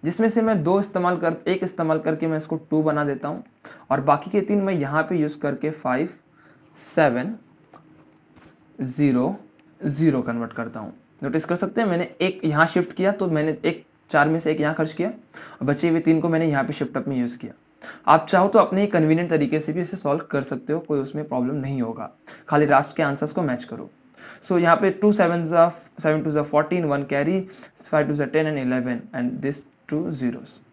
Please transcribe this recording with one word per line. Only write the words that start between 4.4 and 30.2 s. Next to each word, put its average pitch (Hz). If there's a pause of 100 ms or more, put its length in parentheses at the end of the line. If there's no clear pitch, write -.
तीन 202
मैं 190
यहाँ 143
पे 180
यूज़ 151
करके 147
फ़ाइव 139 (720)
सेवन 147 (1500)
ज़ीरो 135 (440)
ज़ीरो 143
कन्वर्ट 117
करता 113
हूँ। 104 (300)
नोटिस 139
कर 175
सकते 190
हैं 220
मैंने 170 (100)
एक 185
यहाँ 156
शिफ्ट 175
किया 190
तो 196
मैंने 156
एक, - (260)
चार 151
में 160
से 160
एक 156
यहाँ 151
खर्च 156
किया, 180
और -
बचे 143
हुए 165
तीन 160
को 170
मैंने 165
यहाँ 143
पे 120
शिफ्ट 135
अप 131
में 135
यूज़ 120
किया। - (560)
आप 160
चाहो 190
तो 214
अपने 190
ही 202
कन्वीनियंट 165
तरीके 151
से 156
भी 170
इसे 180
सॉल्व 147
कर 139
सकते 139
हो, 160
कोई 147
उसमें 147
प्रॉब्लम 127
नहीं 135
होगा, 117 (380)
खाली 147
लास्ट 143
के 165
आंसर्स 143
को 180
मैच 127
करो। 110 (540)
So, 180
यहाँ 165
पे 190
टू 208
सेवन 170
जा, 170 (340)
सेवन 156
टू 156
जा 147
फ़ोर्टीन, 151
वन 143
कैरी, 156 (500)
फ़ाइव 151
टू 151
जा 147
टेन 156
and 143
eleven 127 (160)
and 123
this 139 (280)
two 151 (180)